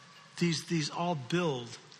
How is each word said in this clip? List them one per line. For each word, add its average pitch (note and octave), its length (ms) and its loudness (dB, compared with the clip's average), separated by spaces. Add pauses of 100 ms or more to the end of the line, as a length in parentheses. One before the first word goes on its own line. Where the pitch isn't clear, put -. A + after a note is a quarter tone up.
(380)
these, E3+ 280 2
these D#3 240 0
all F3 260 0
build C3+ 540 0 (300)